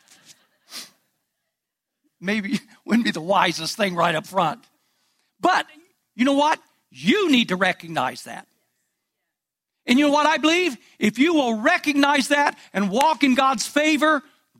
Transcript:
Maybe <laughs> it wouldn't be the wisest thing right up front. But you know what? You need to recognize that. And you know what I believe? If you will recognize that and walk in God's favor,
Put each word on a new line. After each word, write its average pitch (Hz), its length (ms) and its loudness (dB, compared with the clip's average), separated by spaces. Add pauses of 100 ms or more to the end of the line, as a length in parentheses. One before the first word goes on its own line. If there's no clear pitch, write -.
(2250)
Maybe 208 320 -4
<laughs> - 20 0
it - 60 -2 (240)
wouldn't 226 200 2
be - 80 0
the 160 80 -8
wisest 170 560 0
thing 196 180 -2
right 170 200 0
up 156 120 -6
front. 175 380 -2 (760)
But 349 260 0 (480)
you 220 100 -2
know 277 100 2
what? 294 260 0 (300)
You 302 400 0
need 233 180 2
to 185 80 -2
recognize 160 680 -4
that. 113 220 -16 (1400)
And 247 120 2
you 294 80 4
know 277 60 2
what 294 140 2
I 311 120 2
believe? 320 380 0 (220)
If 214 200 -2
you 330 160 2
will 240 260 0
recognize 285 680 0
that 285 300 0 (140)
and 196 180 -2
walk 285 320 0
in 254 140 2
God's 269 300 0
favor, 302 560 0 (380)